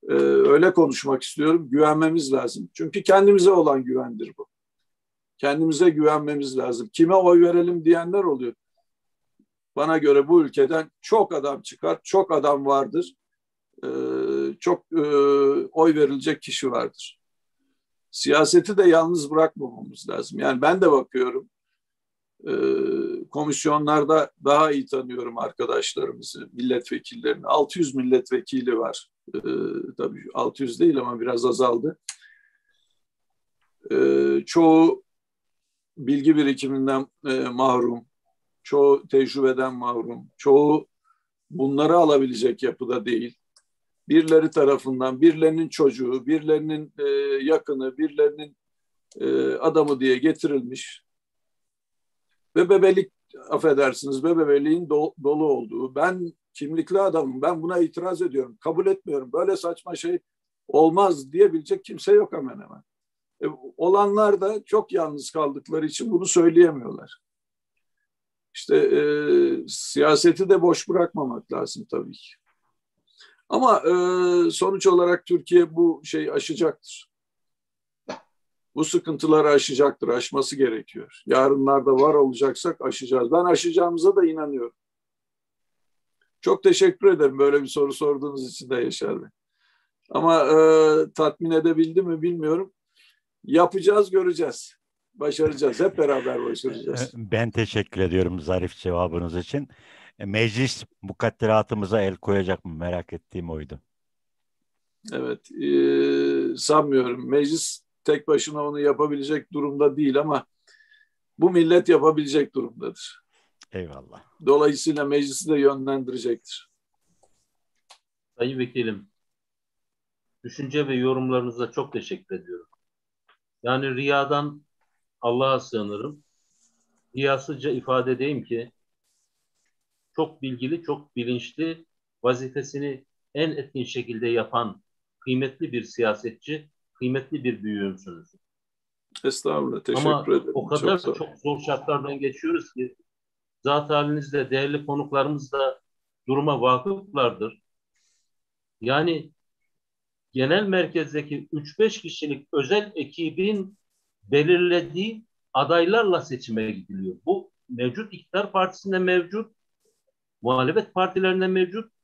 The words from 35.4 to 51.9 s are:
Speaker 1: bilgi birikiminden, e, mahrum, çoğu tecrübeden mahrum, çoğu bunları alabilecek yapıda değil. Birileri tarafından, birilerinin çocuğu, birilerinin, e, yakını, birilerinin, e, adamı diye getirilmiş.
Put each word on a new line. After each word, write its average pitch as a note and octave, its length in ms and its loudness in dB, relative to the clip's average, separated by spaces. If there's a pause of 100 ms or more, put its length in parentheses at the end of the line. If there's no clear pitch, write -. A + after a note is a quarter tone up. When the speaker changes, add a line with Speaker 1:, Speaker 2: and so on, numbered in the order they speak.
Speaker 1:
bilgi C#3+ 380 2
birikiminden, C3+ 720 0 (200)
e, C3 120 -2
mahrum, B2 640 0 (580)
çoğu C#3 460 4
tecrübeden C3 640 0
mahrum, A#2+ 600 -8
çoğu D3 520 4 (600)
bunları D3 460 2
alabilecek C3 680 2
yapıda A#2+ 420 -4
değil. A#2+ 340 -4 (720)
Birileri D#3 420 4
tarafından, C3 720 0
birilerinin D#3+ 480 4
çocuğu, B2+ 580 0
birilerinin, D3+ 720 -2
e, D3 60 -6 (380)
yakını, C3+ 560 -2
birilerinin, D3 580 -2 (640)
e, C3 320 0
adamı C#3+ 480 0
diye C3 180 2
getirilmiş. C3 840 -4 (1500)